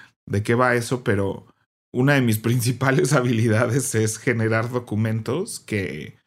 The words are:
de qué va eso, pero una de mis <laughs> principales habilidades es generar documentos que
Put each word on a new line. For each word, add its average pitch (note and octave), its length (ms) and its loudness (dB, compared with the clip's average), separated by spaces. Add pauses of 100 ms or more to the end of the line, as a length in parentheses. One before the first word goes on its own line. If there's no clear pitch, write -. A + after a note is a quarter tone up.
(260)
de G2+ 160 -2
qué A#2+ 120 0
va B2 200 4
eso, B2 300 -2
pero G2 420 -2 (440)
una C3+ 240 2
de C#3 80 4
mis A2 160 2
<laughs> - 0 -
principales B2+ 760 2
habilidades A#2+ 800 2
es A2 240 0
generar A2+ 520 0
documentos A2+ 920 -4
que F#2 680 -8